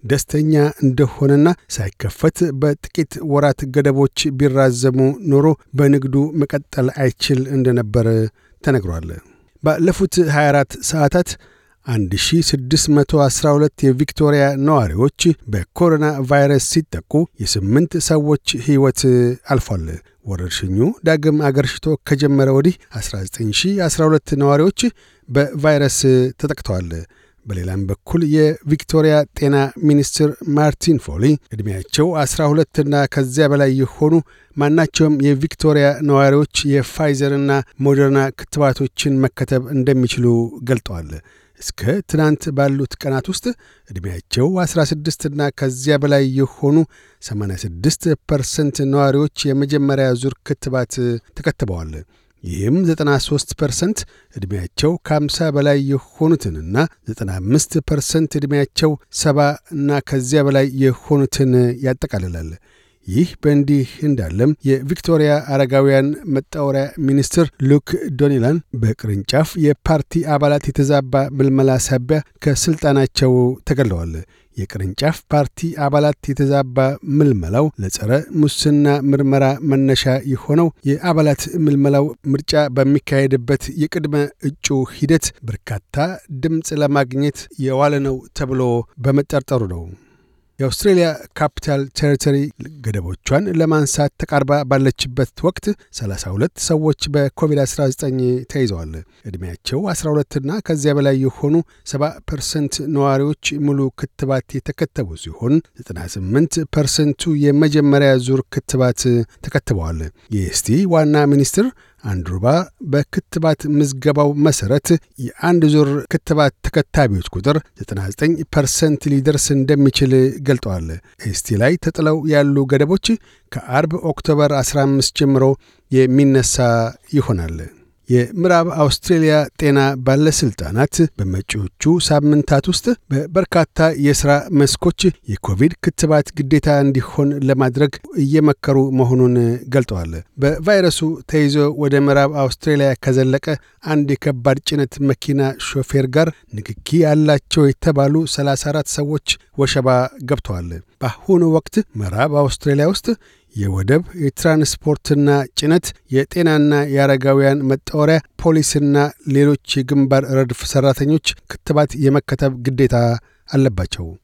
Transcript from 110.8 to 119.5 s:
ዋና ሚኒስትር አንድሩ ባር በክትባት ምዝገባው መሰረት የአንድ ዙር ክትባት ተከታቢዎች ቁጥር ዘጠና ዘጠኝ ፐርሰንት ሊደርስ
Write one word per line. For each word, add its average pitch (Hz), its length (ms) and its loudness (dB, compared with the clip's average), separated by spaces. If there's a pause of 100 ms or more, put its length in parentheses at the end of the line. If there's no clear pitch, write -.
ዋና 151 380 2
ሚኒስትር 143 420 2 (360)
አንድሩ 92 340 -6
ባር 127 220 2 (280)
በክትባት 151 800 -2
ምዝገባው 143 600 0 (100)
መሰረት 143 480 0 (320)
የአንድ 165 480 0
ዙር 147 220 4 (180)
ክትባት 151 460 0 (100)
ተከታቢዎች 123 640 0
ቁጥር 135 280 0 (180)
ዘጠና - 320 -8
ዘጠኝ 151 260 0 (160)
ፐርሰንት 147 560 0
ሊደርስ 143 460 0